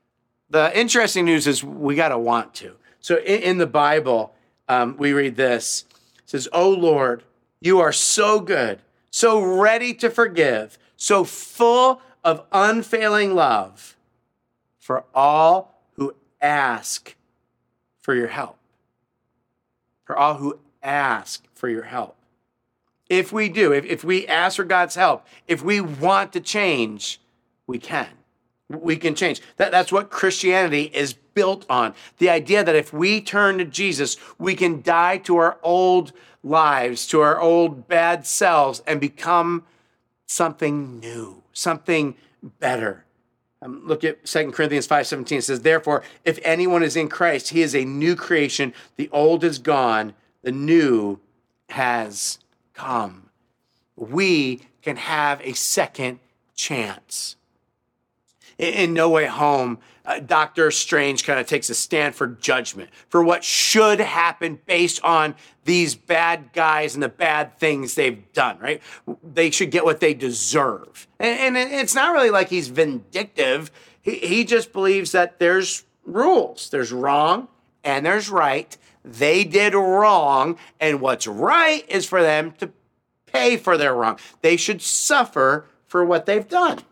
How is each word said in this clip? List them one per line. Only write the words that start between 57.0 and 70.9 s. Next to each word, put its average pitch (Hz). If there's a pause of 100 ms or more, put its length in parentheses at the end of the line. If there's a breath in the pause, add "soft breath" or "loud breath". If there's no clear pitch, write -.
In, 180
in 180
No 165
Way 156
Home, 127 (260 soft breath)
uh, 135
Doctor 156
Strange 139
kinda 131
takes 143
a 120
stand 147
for 131
judgment, 120 (180 soft breath)
for 170
what 170
should 214
happen 165
based 175
on 156 (300 soft breath)
these 165
bad 165
guys 156
and 143
the 135
bad 151
things 139
they've 123
done, 120
right? 139 (420 loud breath)
They 165
should 156
get 165
what 156
they 156
deserve. 127 (140)